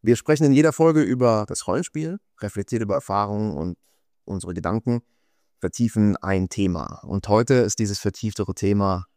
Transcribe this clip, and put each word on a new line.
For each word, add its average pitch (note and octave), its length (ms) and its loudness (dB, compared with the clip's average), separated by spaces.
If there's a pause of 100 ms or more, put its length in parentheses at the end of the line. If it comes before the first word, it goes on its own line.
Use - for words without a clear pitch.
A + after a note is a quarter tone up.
Wir A#2 160 4
sprechen D3+ 260 0
in C#3+ 80 6
jeder D3+ 220 6
Folge D#3+ 300 4
über A2+ 440 2
das - 180 -8
Rollenspiel, D#3 520 -4 (240)
reflektiert G#2+ 400 -4
über G2+ 140 -2
Erfahrungen G#2 600 -2
und E2+ 220 -6 (480)
unsere F2+ 280 -8
Gedanken, A2 500 -4 (580)
vertiefen G#2 560 0
ein F#2+ 320 -2
Thema. F2+ 540 -4
Und G2 260 -6
heute A#2 240 4
ist A2+ 260 2
dieses G2+ 200 -2
vertieftere G#2 540 -4
Thema G2+ 520 0 (120)